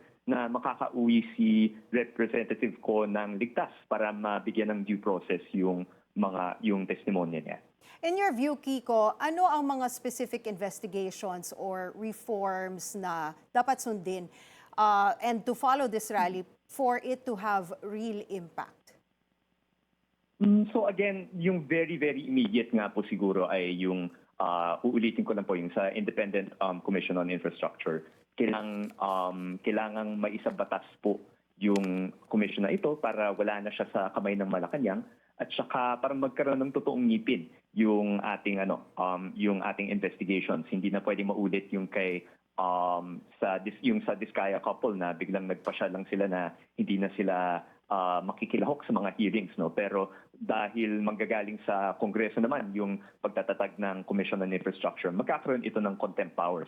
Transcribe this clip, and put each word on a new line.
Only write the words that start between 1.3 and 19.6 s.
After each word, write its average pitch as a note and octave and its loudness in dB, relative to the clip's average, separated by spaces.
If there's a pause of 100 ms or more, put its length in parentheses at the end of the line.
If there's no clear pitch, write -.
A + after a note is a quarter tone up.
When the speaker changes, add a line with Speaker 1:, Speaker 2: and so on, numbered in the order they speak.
Speaker 1:
si A2 6 (180)
Representative A#2 0
Ko G#2+ 4
ng G#2 -2
ligtas A#2+ -2 (160)
para A2+ 2
mabigyan G#2 0
ng G#2 -2
due G2 0
process F#2 0 (100)
yung F#2 2 (320)
mga, F#2 0
yung G2 2
testimonya F2 0
niya. D#2+ -10 (420)
Speaker 2:
In F4 0
your G4 2
view, C4+ 0
Kiko, A#3 2
ano E4 2
ang D4 4
mga C4 0
specific A#3+ -4
investigations F#3+ -6
or F#3 -6
reforms G3 -4
na E3 -4 (160)
dapat B3 4
sundin, F#3 -4 (560)
uh, G3+ 6
and A3+ 0
to B3 0
follow C4 4
this G#3+ -2
rally F#3 2 (240)
for B3 2
it B3+ -2
to A#3 -4
have G3 0 (160)
real G#3+ -6
impact? - -12 (1400)